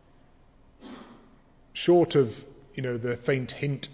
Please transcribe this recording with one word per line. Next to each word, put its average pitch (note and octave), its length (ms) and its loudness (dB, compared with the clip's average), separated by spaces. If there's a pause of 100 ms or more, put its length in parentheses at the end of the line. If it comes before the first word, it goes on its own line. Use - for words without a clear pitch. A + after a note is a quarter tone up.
(1700)
short E3+ 420 4
of, B2+ 300 2 (280)
you - 80 -8
know, B2 160 -4
the A#2+ 200 -4
faint C3 340 -2
hint C#3+ 420 -6